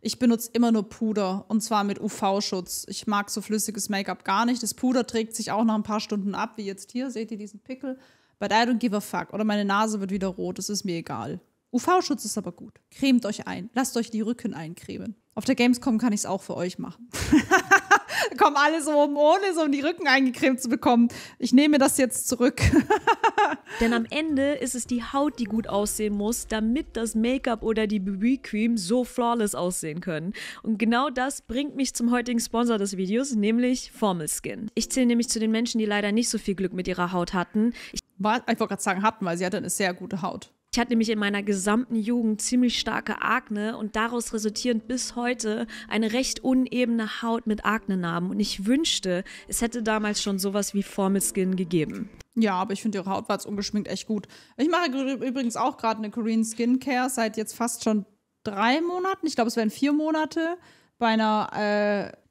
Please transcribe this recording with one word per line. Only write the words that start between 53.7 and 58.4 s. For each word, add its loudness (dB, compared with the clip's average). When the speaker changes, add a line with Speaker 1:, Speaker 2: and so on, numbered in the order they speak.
Speaker 1:
echt -6
gut. -4
Ich 2
mache 2
gr-, -2
übrigens -2
auch -2
gerade 0
eine -6
Korean 0
Skincare 0
seit -2
jetzt -6
fast -4
schon 2